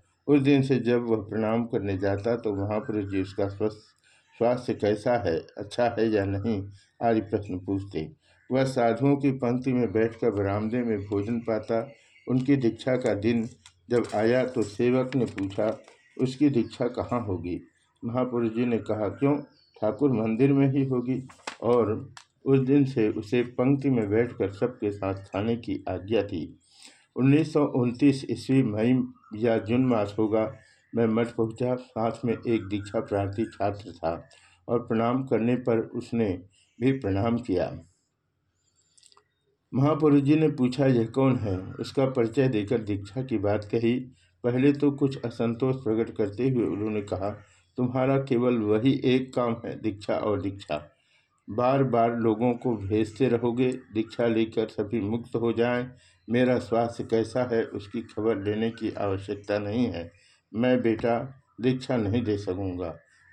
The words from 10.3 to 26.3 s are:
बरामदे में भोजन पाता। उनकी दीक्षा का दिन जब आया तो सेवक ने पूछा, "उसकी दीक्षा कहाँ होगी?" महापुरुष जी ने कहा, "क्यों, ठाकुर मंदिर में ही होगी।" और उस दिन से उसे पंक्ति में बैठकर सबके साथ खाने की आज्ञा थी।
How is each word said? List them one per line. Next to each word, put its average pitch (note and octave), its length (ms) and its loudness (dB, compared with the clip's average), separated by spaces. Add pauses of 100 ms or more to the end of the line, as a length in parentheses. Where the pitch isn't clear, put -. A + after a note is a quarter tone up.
बरामदे G#2 520 -2
में A2 160 -2
भोजन G#2 420 -2
पाता। A2+ 520 -2 (360)
उनकी C3 280 4
दीक्षा B2+ 400 0
का A#2+ 180 0
दिन A2+ 340 0 (420)
जब A#2 240 2
आया A#2 320 2
तो A#2+ 160 -2
सेवक B2 540 0
ने A#2+ 80 2
पूछा, G#2 560 -4 (380)
"उसकी C3+ 320 2
दीक्षा A#2+ 380 0
कहाँ A2+ 380 -4
होगी?" F2 340 -6 (440)
महापुरुष A#2+ 480 0
जी A#2+ 140 0
ने A#2 120 0
कहा, G2+ 300 -2
"क्यों, C#3 320 0 (400)
ठाकुर A2 320 2
मंदिर A2+ 400 2
में C#3 200 4
ही C#3 120 0
होगी।" C3 440 -2 (340)
और A2 520 2 (300)
उस C3+ 140 4
दिन C3+ 260 4
से A2 240 2
उसे A2+ 340 -2
पंक्ति C3+ 480 0
में A2 200 2
बैठकर A2 420 0
सबके A2 380 -2
साथ G2 240 -4
खाने G#2+ 420 -4
की - 320 -8
आज्ञा F#2+ 340 -2
थी। E2+ 360 -8 (580)